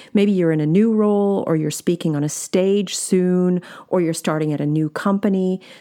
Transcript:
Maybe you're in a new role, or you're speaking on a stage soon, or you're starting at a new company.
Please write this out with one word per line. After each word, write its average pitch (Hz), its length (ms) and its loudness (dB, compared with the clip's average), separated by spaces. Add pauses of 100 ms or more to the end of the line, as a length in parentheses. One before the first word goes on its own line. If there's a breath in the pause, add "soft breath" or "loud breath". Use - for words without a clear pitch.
(120)
Maybe 208 200 2
you're 170 200 2
in 156 80 0
a 151 60 0
new 208 260 4
role, 202 540 2
or 165 100 0
you're 151 140 -2
speaking 170 440 -2
on 147 100 -2
a 151 40 -2
stage 196 680 -2
soon, 180 680 0 (260 loud breath)
or 185 140 0
you're 165 100 0
starting 156 400 -2
at 147 80 -4
a 147 60 -2
new 151 240 0
company. 190 720 -2 (180 loud breath)